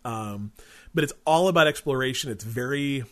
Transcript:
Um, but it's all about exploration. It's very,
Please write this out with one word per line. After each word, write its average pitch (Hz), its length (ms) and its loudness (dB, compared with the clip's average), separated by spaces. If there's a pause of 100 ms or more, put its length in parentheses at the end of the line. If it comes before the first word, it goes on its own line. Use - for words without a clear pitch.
Um, 107 460 -8 (420)
but 156 120 0
it's - 80 -6 (120)
all 165 220 4
about 170 220 6
exploration. 131 640 -2
It's - 120 -8
very, 131 680 -2